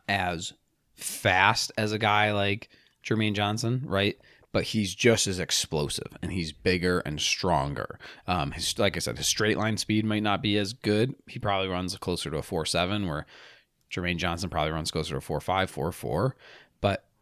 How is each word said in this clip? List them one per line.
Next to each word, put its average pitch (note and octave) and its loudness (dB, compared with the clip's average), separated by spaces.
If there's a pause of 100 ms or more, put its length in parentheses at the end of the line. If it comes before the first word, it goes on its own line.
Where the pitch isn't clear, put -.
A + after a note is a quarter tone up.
as F2+ -2 (420)
fast G2 2
as G#2+ 0
a A2 -2
guy G#2 4
like G2+ 0 (340)
Jermaine G#2+ 2
Johnson, A2+ 0
right? G2 2 (340)
But F#2+ 2
he's G2 0
just A2+ 4
as F#2 -2
explosive, - -2
and E2+ -4
he's E2+ -2
bigger F2+ 2
and D2 -4
stronger. C#2 0 (260)
Um, E2 0
his, - -4
like G2 2
I - -4
said, B1 -4
his D#2 -2
straight G#2+ 2
line G#2+ 0
speed G#2+ 2
might G#2+ 0
not G2+ 0
be G#2 2
as G#2 0
good. G#2+ 2 (140)
He - -14
probably G2 0
runs F#2 -2
closer E2+ -4
to D#2 -2
a - -6
four D#2+ -4
seven, F#2+ 0
where D#2 -4 (640)
Jermaine F2 -2
Johnson E2+ -2
probably D#2 0
runs D#2 -2
closer D#2+ -2
to C#2 -2
a C2+ -4
four D2+ -4
five, F#2+ 0
four D#2+ -4
four. F#2+ -2 (460)
But G2 0 (160)